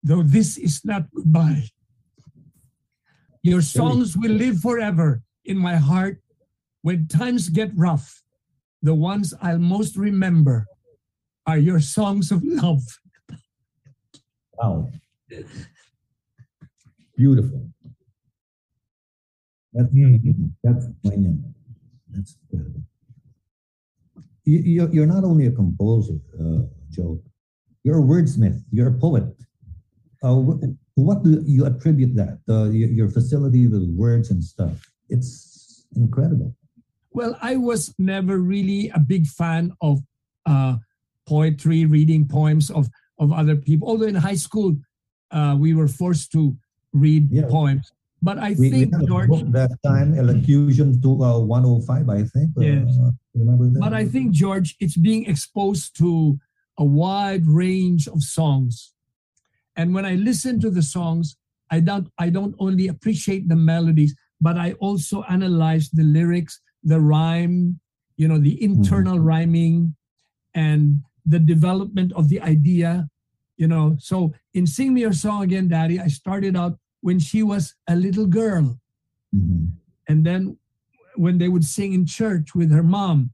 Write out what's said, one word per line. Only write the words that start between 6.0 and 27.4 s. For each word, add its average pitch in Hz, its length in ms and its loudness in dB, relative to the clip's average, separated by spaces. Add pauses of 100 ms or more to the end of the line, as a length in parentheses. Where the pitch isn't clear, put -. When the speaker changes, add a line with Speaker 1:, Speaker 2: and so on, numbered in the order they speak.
Speaker 1:
When 160 260 -2
times 240 400 -2
get 208 260 -2
rough, 165 480 -2 (600)
the 156 120 2
ones 180 480 -2
I'll 170 160 -2
most 185 380 -2
remember 175 720 0 (800)
are 160 120 0
your 165 220 2
songs 196 520 -2
of 180 120 -2
love." 175 380 -2 (1700)
Speaker 2:
Wow. 90 320 -4 (2250)
Beautiful. 127 540 2 (2000)
That's, 123 220 0
Speaker 3:
Mm. 110 580 4 (120)
Speaker 2:
that's 123 220 0 (180)
poignant. 98 360 0 (720)
That's - 260 -12 (140)
good. - 340 -10 (1600)
You, 151 140 2
you, 170 340 0
you're 151 140 2
not 190 180 2
only 156 220 2
a 117 60 0
composer, 101 680 0 (220)
uh, 80 220 -2 (280)
Joe. 85 320 -8 (640)